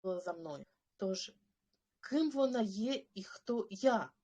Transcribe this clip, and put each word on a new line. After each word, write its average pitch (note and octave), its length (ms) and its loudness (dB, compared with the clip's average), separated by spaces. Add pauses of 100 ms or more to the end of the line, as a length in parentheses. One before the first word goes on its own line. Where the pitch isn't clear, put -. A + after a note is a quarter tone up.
за F3+ 300 -2
мною. D#3+ 320 -8 (320)
Тож, F#3+ 340 -2 (800)
ким D4+ 220 2
вона C4+ 300 4
є G#3+ 520 0
і F#3+ 100 -8
хто - 460 -4
я G3 420 2 (120)